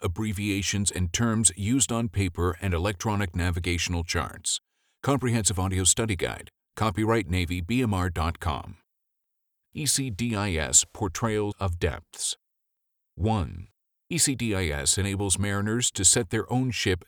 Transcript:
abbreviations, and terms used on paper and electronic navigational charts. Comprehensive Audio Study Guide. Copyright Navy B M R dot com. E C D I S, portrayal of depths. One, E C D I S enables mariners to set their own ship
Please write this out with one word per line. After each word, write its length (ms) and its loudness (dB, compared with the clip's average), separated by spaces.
abbreviations, 880 0
and 200 -2
terms 460 2
used 340 0
on 200 -2
paper 500 0
and 140 0
electronic 600 0
navigational 680 0
charts. 560 -4
Comprehensive 560 2
Audio 260 0
Study 320 2
Guide. 340 -6
Copyright 540 2
Navy 320 0
B 200 0
M 120 2
R 160 0
dot 300 -2
com. 360 -6
E 140 -4
C 240 0
D 260 -2
I 160 0
S, 400 4
portrayal 680 -2
of 200 -2
depths. 580 -4
One, 540 -2
E 80 0
C 160 2
D 200 -2
I 120 0
S 320 0
enables 400 0
mariners 540 0
to 120 -2
set 240 4
their 240 -2
own 200 2
ship 360 -2